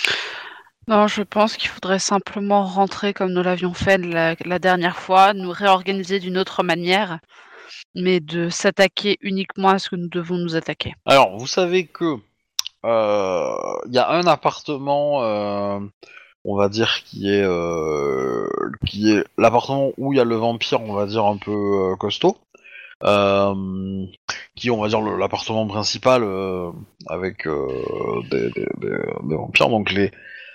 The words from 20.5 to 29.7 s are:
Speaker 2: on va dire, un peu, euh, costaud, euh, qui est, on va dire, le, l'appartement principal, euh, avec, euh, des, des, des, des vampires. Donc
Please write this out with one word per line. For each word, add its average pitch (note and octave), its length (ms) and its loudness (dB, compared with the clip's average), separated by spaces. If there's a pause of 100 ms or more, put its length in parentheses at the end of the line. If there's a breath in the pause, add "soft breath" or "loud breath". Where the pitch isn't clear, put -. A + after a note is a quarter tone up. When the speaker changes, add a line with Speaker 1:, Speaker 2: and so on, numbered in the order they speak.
Speaker 2:
on G#2+ 120 -8
va G2+ 120 0
dire, G#2+ 180 0
un G2+ 140 2
peu, G#2 140 -8 (420)
euh, - 20 -8
costaud, G#2+ 420 0 (680 loud breath)
euh, G2 1000 2 (520 loud breath)
qui B2 100 -6
est, B2 40 2
on A2 100 0
va G#2 80 0
dire, A2 100 2
le, G#2 180 -2
l'appartement G#2+ 500 -2
principal, A2+ 580 2
euh, F#2+ 440 -4 (380)
avec, F2+ 400 -6
euh, C#2+ 180 -2 (640)
des, B1 200 0
des, - 180 -6 (140)
des, G1+ 160 -4 (260)
des D#2 140 -4
vampires. - 320 0
Donc G#2+ 240 0